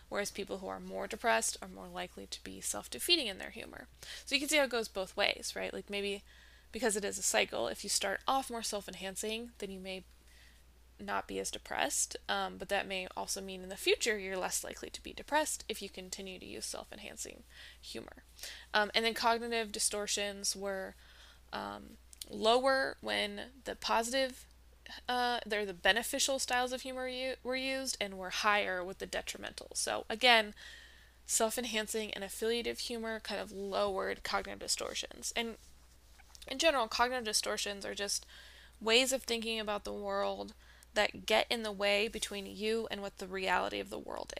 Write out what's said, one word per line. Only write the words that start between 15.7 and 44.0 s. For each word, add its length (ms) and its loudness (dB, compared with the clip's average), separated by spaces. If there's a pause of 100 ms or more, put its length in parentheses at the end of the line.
you 60 -6
continue 500 -10
to 80 -14
use 180 -10
self-enhancing 800 -10 (380)
humor. 420 -12 (500)
Um, 220 4
and 100 6
then 100 4
cognitive 580 2
distortions 800 0
were, 400 -4 (580)
um, 460 -8 (320)
lower 720 4
when 400 -2 (240)
the 100 -4
positive, 720 2 (640)
uh, 360 2
they're 220 0
the 80 -4
beneficial 640 4
styles 340 2
of 100 -4
humor 260 -4
u-, 340 -2
were 140 0
used, 440 0
and 160 -4
were 140 -6
higher 540 4
with 140 -6
the 80 -4
detrimental. 680 -6
So 340 0
again, 460 6 (720)
self-enhancing 880 0
and 80 -6
affiliative 580 0
humor 400 -4
kind 200 -4
of 120 -8
lowered 680 0
cognitive 380 -2
distortions. 760 -4
And 220 -2 (880)
in 120 -6
general, 300 4
cognitive 360 2
distortions 600 0
are 100 -4
just 300 -2 (560)
ways 320 8
of 100 2
thinking 380 -2
about 240 -2
the 80 -6
world 640 -2 (400)
that 320 4
get 220 6
in 140 0
the 100 -2
way 360 4
between 380 -4
you 440 0
and 100 -4
what 180 -8
the 80 -6
reality 540 0
of 100 -6
the 80 -6
world 420 -8